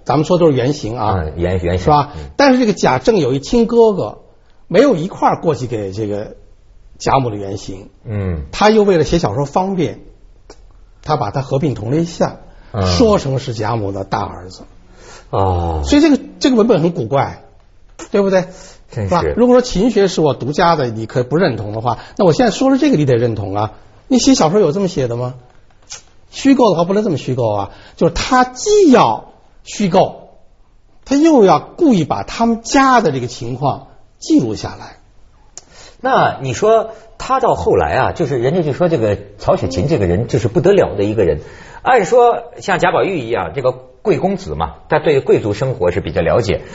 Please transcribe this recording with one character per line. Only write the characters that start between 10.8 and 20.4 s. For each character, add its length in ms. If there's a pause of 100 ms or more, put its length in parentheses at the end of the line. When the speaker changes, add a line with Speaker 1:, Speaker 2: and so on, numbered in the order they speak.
Speaker 1:
他 140
把 140
他 100
合 180
并 160
同 160
了 60
一 80
下， 360 (320)
Speaker 2:
嗯。 140
Speaker 1:
说 320
成 200
是 160
贾 220
母 140
的 140
大 160
儿 300
子。 140 (680)
Speaker 2:
哦。 520
Speaker 1:
所 160
以 40
这 80
个， 80 (220)
这 100
个 60
文 100
本 160
很 100
古 140
怪， 380 (640)
对 100
不 80
对？ 160 (460)
Speaker 2:
真 140
是。 40
Speaker 1:
是 60
吧？ 80 (140)
如 100
果 100
说 60
秦 280
学 180
是 120
我 140
独 180